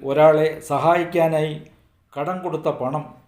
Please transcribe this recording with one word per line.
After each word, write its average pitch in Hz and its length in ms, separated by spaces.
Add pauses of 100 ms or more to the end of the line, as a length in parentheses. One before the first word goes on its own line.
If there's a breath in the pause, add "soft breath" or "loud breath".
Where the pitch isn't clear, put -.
ഒരാളെ 151 560
സഹായിക്കാനായി 160 1000 (580)
കടം 180 220
കൊടുത്ത 170 260
പണം 143 460 (140)